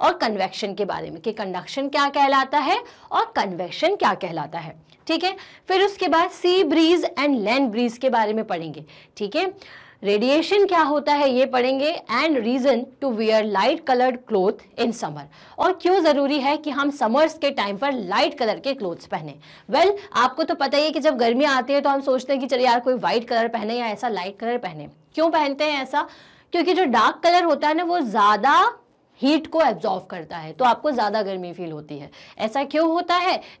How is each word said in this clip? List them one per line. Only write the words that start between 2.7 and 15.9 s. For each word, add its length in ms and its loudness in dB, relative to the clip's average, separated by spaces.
और 240 -2
कन्वेक्शन 600 -2
क्या 180 0
कहलाता 440 -8
है, 160 -14
ठीक 180 -2
है। 120 -2
फिर 140 4
उसके 260 0
बाद 240 2
sea 320 2
breeze 400 4
and 200 0
land 320 0
breeze 280 -2
के 120 0
बारे 220 2
में 120 -2
पढ़ेंगे, 400 -8
ठीक 200 -6
है। 160 -2
रेडिएशन 640 2
क्या 160 4
होता 300 0
है 180 2
ये 160 2
पढ़ेंगे, 460 0
and 260 2
reason 460 2
to 100 -2
wear 360 2
light 380 0
colored 320 2
cloth 340 0
in 160 0
summer, 300 -8
और 140 4
क्यों 180 4